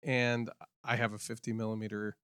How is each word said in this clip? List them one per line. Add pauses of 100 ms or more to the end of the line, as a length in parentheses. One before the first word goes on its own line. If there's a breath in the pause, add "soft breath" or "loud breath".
and (340)
I
have
a
fifty
millimeter